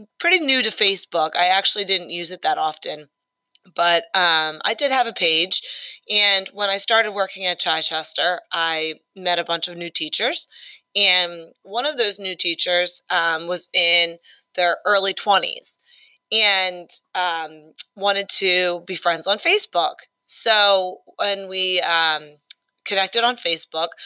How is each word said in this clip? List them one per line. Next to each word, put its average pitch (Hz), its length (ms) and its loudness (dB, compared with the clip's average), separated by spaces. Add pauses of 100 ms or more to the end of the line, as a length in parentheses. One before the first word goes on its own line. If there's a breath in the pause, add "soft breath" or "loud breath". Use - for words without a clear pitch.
(180)
pretty 349 220 2
new 269 240 2
to 214 60 0
Facebook. 185 640 0
I 180 100 2
actually 196 380 2
didn't 180 260 -2
use 170 220 -8
it 180 100 -14
that 156 160 0
often, 151 520 -6 (640)
but, 226 360 2
um, 160 520 2
I 226 120 0
did 285 140 0
have 262 160 2
a 226 60 -6
page. 170 500 2 (480 loud breath)
And 202 380 4
when 202 200 -4
I 196 100 0
started 220 340 2
working 190 340 -4
at 175 140 -2
Chichester, 160 800 -2 (100)
I 165 440 -2 (200)
met 180 240 -2
a 170 60 -2
bunch 170 240 -2
of 175 80 -10
new 170 120 -8
teachers. 208 600 -2 (480 loud breath)
And 180 560 2 (100)
one 220 220 -6
of 294 140 -4
those 202 200 -2
new 190 160 -6
teachers, 180 760 0
um, 170 380 0
was 180 260 -4
in 170 420 2 (380 loud breath)
their 175 320 2
early 196 260 2
twenties - 680 -2 (540 soft breath)
and, 190 560 2 (260)
um, 160 600 -4 (200)
wanted 196 360 -2
to 180 560 2
be 185 80 -6
friends 170 320 -2
on 202 100 2
Facebook. 339 600 0 (280)
So 202 800 2 (160)
when 196 320 -4
we, 185 320 0
um, 156 560 0 (480)
connected 196 380 0
on 240 120 2
Facebook, 170 520 -4 (180 loud breath)